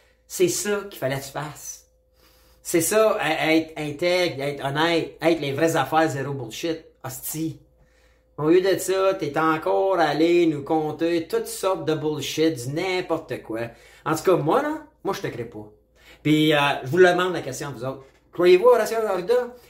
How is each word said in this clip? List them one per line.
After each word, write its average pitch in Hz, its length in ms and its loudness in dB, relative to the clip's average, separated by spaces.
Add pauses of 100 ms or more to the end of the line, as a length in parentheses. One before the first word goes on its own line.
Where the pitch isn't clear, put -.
(260)
c'est 180 220 0
ça 202 420 -2
qu'il - 80 -18
fallait 135 220 -4
que - 60 -12
tu - 60 -16
fasses. - 580 -12 (720)
C'est - 180 -2
ça, 214 420 2
e-, 151 300 0
être 160 240 2
intègre, 151 680 -2
être 143 240 -6
honnête, 156 560 -2
être 160 200 2
les 139 100 -4
vraies 160 240 0
affaires, 156 340 2
zéro 135 240 -6
bullshit. 139 520 -8 (180)
Hostie. 151 560 -8 (800)
Au 147 100 -2
lieu 180 140 6
de 185 160 2
ça, 190 380 0
t'es 156 220 -6
encore 180 640 2
allé 165 460 4
nous 151 180 0
conter 160 640 -2
toutes 220 200 -4
sortes 185 360 -4
de 151 100 -2
bullshit, 151 600 -2
du 127 200 -8
n'importe 175 720 -4
quoi. 110 200 -8 (420)
En 156 100 0
tout 160 80 -6
cas, 180 140 4
moi, 160 240 2
là, 302 160 -4 (260)
moi, 190 100 -4
je - 60 -8
te 143 80 -8
crée 117 160 -10
pas. 107 260 -16 (540)
Puis, 156 300 4
euh, 147 40 4 (260)
je 131 40 -10
vous 165 120 0
le 185 100 10
demande 180 240 2
la 151 80 -6
question, 135 340 -8
vous 110 80 -10
autres. 135 220 -10 (260)
Croyez-vous 180 360 6
Horacio 220 280 4 (100)
Arruda ? 226 480 0 (160)